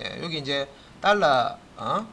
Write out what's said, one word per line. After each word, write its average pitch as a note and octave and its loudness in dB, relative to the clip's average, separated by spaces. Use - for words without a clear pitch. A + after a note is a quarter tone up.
예, G#2+ -10
여기 D#3+ -6
이제 C#3 -4
달러, E3 4
어? E3 -4